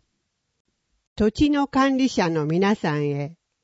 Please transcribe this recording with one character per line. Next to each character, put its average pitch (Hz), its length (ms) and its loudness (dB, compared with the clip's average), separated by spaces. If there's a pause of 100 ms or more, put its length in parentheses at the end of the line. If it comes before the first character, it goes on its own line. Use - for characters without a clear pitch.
(1160)
土 214 120 2
地 294 200 2
の 285 180 0
管 269 300 2
理 262 100 2
者 185 220 -2
の 160 160 -2
皆 190 300 0
さ 156 200 -4
ん 147 140 -2
へ、 143 260 -6 (280)